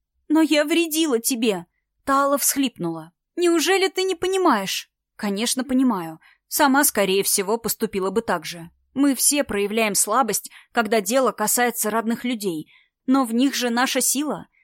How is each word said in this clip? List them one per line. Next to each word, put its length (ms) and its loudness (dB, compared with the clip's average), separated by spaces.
«Но 120 4
я 240 4
вредила 540 0
тебе!» 480 -2
Тала 340 2
всхлипнула. 760 -4
«Неужели 520 2
ты 160 -2
не 100 -2
понимаешь?» 760 -2
«Конечно, 480 -4
понимаю. 560 0
Сама, 360 4
скорее 380 2
всего, 360 0
поступила 520 -4
бы 120 -2
так 240 -2
же. 240 -14
Мы 220 2
все 260 0
проявляем 520 0
слабость, 560 0
когда 280 2
дело 320 2
касается 580 0
родных 340 -2
людей. 480 -4
Но 180 4
в 100 -4
них 200 2
же 160 -2
наша 300 0
сила. 460 -2